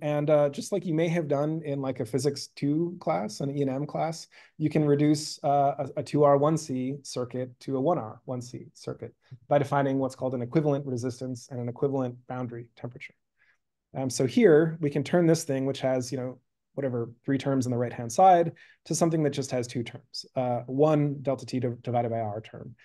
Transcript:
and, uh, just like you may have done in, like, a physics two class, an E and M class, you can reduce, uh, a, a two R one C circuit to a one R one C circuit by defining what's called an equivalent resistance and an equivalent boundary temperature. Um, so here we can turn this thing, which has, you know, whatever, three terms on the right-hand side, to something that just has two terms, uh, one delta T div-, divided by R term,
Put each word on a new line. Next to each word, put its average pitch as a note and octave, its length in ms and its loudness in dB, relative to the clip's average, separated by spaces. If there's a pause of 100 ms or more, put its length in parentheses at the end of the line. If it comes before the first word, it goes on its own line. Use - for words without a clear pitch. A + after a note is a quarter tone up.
and, D3 260 0
uh, D3 220 6
just - 220 -10
like G3 120 0
you F#3 80 -2
may D#3+ 160 2
have E3 180 0
done D3+ 380 -2
in, C#3 160 -4
like, C3 200 -4
a C3 40 -4
physics C3+ 440 -2
two E3 520 -2
class, F#3 400 -4
an C#3+ 160 -6
E C#3+ 60 0
and C3 80 0
M C#3 160 -4
class, D#3+ 400 -6 (320)
you D#3 100 0
can D#3 160 2
reduce, D3 580 2
uh, C#3+ 440 2 (100)
a, - 40 -4
a - 20 -2
two D3 200 0
R C#3+ 140 8
one D3+ 220 4
C C3 440 -6
circuit B2+ 480 -6 (100)
to C3+ 180 -4
a - 20 -2
one D#3 180 2
R G#2+ 280 -10
one B2+ 160 -6
C B2 320 -16
circuit B2 400 -12 (340)
by D3 80 4
defining C#3 420 2
what's C3 160 -2
called C3 200 -4
an B2 80 -4
equivalent C#3+ 420 0
resistance B2+ 680 -6
and B2 100 -8
an A#2+ 100 -6
equivalent C3 440 -2 (140)
boundary A#2+ 380 -10 (100)
temperature. - 380 -16 (840)
Um, C3 140 -4
so C3 160 0
here D#3+ 540 6
we D3 100 -2
can D3 120 -2
turn F3 240 2
this D#3+ 180 2
thing, C3+ 200 -2
which C3+ 160 -4
has, C3 320 -2
you C3+ 60 -4
know, B2+ 200 -10 (360)
whatever, B2 360 -4 (140)
three C#3 140 0
terms C3+ 280 0
on B2+ 60 -2
the A#2 60 -2
right-hand A#2+ 340 -4
side, F3 400 6 (320)
to E3 100 -6
something E3 280 2
that C#3+ 80 2
just C#3 200 -4
has B2 160 -2
two A#2+ 160 -4
terms, - 440 -14 (100)
uh, B2 300 -2
one D3 560 2
delta B2+ 240 -4
T B2+ 120 -4
div-, B2 220 -2
divided A#2+ 300 -2
by A2+ 100 -2
R A2 220 -4
term, A#2+ 320 -16 (100)